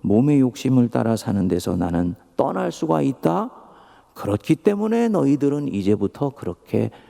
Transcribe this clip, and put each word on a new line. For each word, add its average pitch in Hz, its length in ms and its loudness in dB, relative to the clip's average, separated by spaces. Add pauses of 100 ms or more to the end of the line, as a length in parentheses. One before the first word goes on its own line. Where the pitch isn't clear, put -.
몸의 135 380 4
욕심을 123 500 2
따라 113 260 0
사는 101 320 -2
데서 90 280 0
나는 87 400 0 (200)
떠날 180 360 -2
수가 156 320 0
있다. 165 480 -2 (640)
그렇기 107 400 -2
때문에 220 540 0
너희들은 143 640 0
이제부터 101 600 -2
그렇게 - 580 -4 (200)